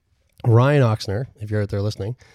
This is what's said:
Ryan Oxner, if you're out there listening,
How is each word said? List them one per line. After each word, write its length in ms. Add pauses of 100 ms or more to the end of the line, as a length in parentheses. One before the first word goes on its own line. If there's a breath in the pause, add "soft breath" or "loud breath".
(460)
Ryan 360
Oxner, 440 (160)
if 80
you're 100
out 80
there 140
listening, 340 (180 soft breath)